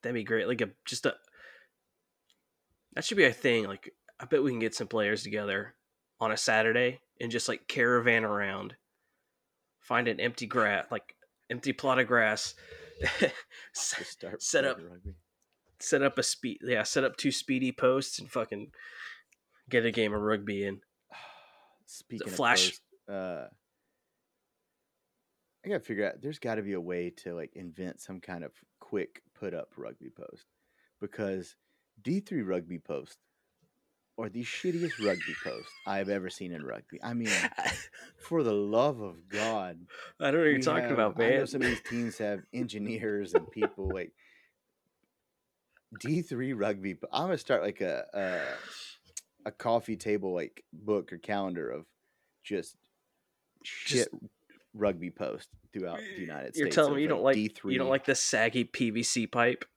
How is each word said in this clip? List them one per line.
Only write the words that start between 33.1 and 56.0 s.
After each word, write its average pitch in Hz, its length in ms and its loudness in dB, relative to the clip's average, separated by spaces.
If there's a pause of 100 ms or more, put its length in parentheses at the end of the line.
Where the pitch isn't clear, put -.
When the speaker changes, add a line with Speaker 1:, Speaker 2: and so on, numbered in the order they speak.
Speaker 2:
are 110 100 -6
the 113 160 -8
shittiest 170 600 -2
rugby 92 300 0 (100)
posts 62 260 -8 (160)
I've 98 220 -2
ever 95 220 -2
seen 90 220 -8
in 78 120 -8
rugby. - 380 -10
I 120 120 -6
mean, 117 140 -2 (480)
Speaker 1:
<laughs> - 400 -16
Speaker 2:
for 165 280 0
the 113 80 4
love 110 480 4
of 90 280 -12
God. 101 500 -2 (420)
Speaker 1:
I 143 100 2
don't 139 40 2
know 160 40 4
what 170 60 4
you're 151 100 8
Speaker 2:
We 131 80 2
Speaker 1:
talking 139 220 2
Speaker 2:
have, 117 80 0
Speaker 1:
about, 113 280 4
Speaker 2:
I 117 100 6
know 131 80 8
Speaker 1:
man. 135 100 2
Speaker 2:
some 131 140 -2
of 123 60 4
these 117 140 -2
teams 117 360 -4
have 104 220 -2 (140)
engineers 107 800 -4
and 117 160 4
people, 101 420 -2
like, 90 200 -4 (1900)
D 165 220 -2
three 131 300 -4
rugby. 101 400 -2
But - 200 -10
I'm 151 120 0
gonna 180 140 0
start, 113 260 0
like, 101 160 -4
a, 87 240 -2 (1400)
a, 107 40 -4
a - 40 -4
coffee 117 440 0
table, 98 360 0
like, 85 300 -4 (100)
book 101 400 -2
or 87 60 -10
calendar 90 520 -2
of 76 160 -8 (580)
just - 320 -4 (880)
Speaker 1:
Just - 400 0
Speaker 2:
shit - 40 -4 (640)
rugby 92 360 0
posts - 380 -8 (240)
throughout 85 260 -6
the 196 220 -10